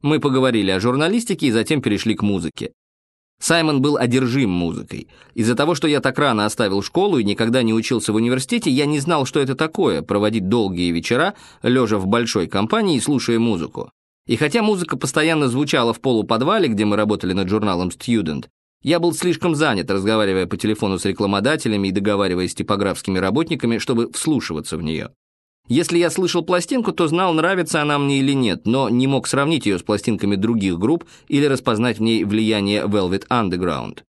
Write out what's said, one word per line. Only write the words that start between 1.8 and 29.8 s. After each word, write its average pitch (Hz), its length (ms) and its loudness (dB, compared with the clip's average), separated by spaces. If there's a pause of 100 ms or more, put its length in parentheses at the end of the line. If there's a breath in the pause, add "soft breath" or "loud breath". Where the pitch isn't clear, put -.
перешли 104 320 0
к - 80 -2
музыке. 95 480 -4 (680)
Саймон 156 440 2
был 147 140 2
одержим 123 520 2
музыкой. - 600 -4 (260 soft breath)
Из-за 113 180 2
того, 147 220 2
что 151 120 -2
я 147 120 2
так 127 180 -2
рано 113 300 2
оставил 101 340 0
школу 180 380 0
и 107 40 0
никогда 117 380 0
не 113 140 2
учился 113 360 -2
в 104 40 0
университете, 131 560 0
я 143 160 2
не 151 100 0
знал, 143 300 0
что - 120 -2
это 135 140 0
такое — 151 480 0
проводить 101 480 0
долгие 95 400 0
вечера, 120 460 0 (260 loud breath)
лёжа 120 380 2
в 95 80 -4
большой 107 400 0
компании 160 500 0
и - 20 2
слушая 120 380 0
музыку. 110 540 -2 (340)
И 123 120 0
хотя 151 260 0
музыка 180 340 -2
постоянно 151 520 0
звучала 127 440 0
в - 60 -6
полуподвале, 131 680 0
где 107 180 0
мы 104 100 2
работали 101 380 0
над 95 140 -2
журналом 92 420 0
«Student», 87 560 -4 (360)
я 165 200 0
был 170 120 0
слишком 170 420 -2
занят, 117 360 0
разговаривая 98 540 0
по 90 100 -6
телефону 104 440 -2
с - 40 -10
рекламодателями 101 840 0
и - 20 -2
договариваясь 95 600 0
с - 40 -12
типографскими 98 640 -2
работниками, 117 580 0
чтобы 117 360 -2
вслушиваться 87 640 -4
в 82 40 -6
неё. 78 280 -6 (580)
Если 156 300 0
я 170 120 2
слышал 170 360 -2
пластинку, 180 480 0
то 170 160 0
знал, 175 240 2
нравится 165 480 0
она 147 180 0
мне 139 200 2
или 135 120 2
нет, 123 340 0
но 127 220 2
не 123 180 2
мог 135 220 0
сравнить 143 380 0
её 98 140 2
с - 40 -12